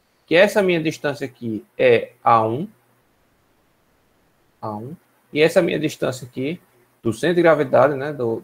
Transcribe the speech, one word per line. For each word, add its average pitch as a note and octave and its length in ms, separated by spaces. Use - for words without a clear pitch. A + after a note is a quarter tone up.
que - 80
essa G3+ 280
minha F3 200
distância D3 440
aqui A2+ 400
é A#2+ 360
A A#2 220
um, C3+ 220
A G#2+ 140
um. B2+ 200
E C#3+ 100
essa E3 200
minha E3+ 180
distância C#3 480
aqui, C#3 340
do A2+ 120
centro E3 220
de F3 60
gravidade, C#3+ 540
né, C#3 160
do, A#2+ 320